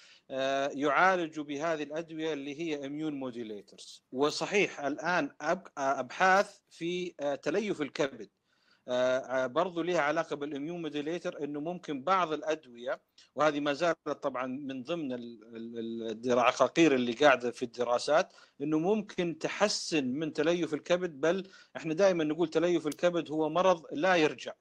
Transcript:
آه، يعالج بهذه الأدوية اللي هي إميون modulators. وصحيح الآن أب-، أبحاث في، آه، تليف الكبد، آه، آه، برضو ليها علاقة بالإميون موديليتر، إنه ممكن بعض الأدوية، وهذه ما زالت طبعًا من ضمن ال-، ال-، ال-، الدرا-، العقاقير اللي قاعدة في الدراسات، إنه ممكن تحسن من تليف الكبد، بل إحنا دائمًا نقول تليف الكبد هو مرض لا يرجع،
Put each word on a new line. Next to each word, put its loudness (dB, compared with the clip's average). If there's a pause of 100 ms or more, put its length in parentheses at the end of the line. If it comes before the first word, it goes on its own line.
(300)
آه، 0
يعالج 4
بهذه -4
الأدوية -6
اللي -8
هي -6
إميون -6
modulators. -10
وصحيح 0
الآن 0 (100)
أب-، -2 (100)
أبحاث 2 (120)
في، -6
آه، -2
تليف -2
الكبد، -4 (600)
آه، 2
آه، -2
برضو 0
ليها 0
علاقة 0
بالإميون -6
موديليتر، -6
إنه -6
ممكن -6
بعض 2
الأدوية، -4 (340)
وهذه 2
ما 0
زالت 0
طبعًا -4
من -8
ضمن -4
ال-، -10 (160)
ال-، -10
ال-، -6
الدرا-، -2
العقاقير 4
اللي 2
قاعدة 4
في -8
الدراسات، 0 (280)
إنه 0
ممكن -2
تحسن 0
من -2
تليف 0
الكبد، -2
بل 0 (260)
إحنا -4
دائمًا 4
نقول 0
تليف 2
الكبد 0
هو 0
مرض 4 (100)
لا 2
يرجع، 2